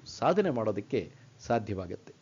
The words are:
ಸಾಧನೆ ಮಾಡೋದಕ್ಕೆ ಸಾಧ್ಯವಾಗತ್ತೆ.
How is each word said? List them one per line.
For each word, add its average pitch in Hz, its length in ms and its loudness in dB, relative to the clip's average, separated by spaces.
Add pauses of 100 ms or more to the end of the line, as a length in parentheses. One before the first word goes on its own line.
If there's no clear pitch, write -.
ಸಾಧನೆ 180 440 2
ಮಾಡೋದಕ್ಕೆ 107 600 0 (360)
ಸಾಧ್ಯವಾಗತ್ತೆ. 104 760 -2